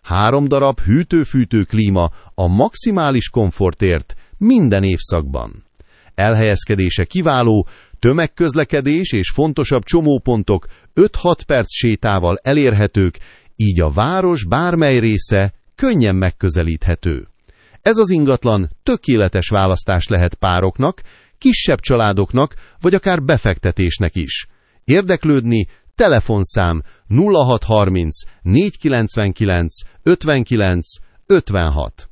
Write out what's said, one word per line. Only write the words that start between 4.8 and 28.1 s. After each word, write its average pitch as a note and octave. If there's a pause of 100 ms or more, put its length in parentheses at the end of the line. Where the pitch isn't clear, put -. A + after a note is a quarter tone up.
évszakban. C#2+ (500)
Elhelyezkedése G2+
kiváló, B2 (320)
tömegközlekedés D3+
és G2
fontosabb C#3
csomópontok B2+ (280)
öt-hat F3
perc B2
sétával G2
elérhetők, G#2+ (360)
így G2
a D#2
város D#3+
bármely D3+
része G2+ (220)
könnyen C#3
megközelíthető. E2 (560)
Ez A3
az G#3
ingatlan B2+ (140)
tökéletes G#2+
választás F#2+
lehet F2
pároknak, F#2+ (360)
kisebb -
családoknak, A#2 (240)
vagy F3+
akár F3+
befektetésnek F#2+
is. - (360)
Érdeklődni, C#3+ (280)
telefonszám G2+ (260)
nulla E3
hat B2
harminc F#2+ (180)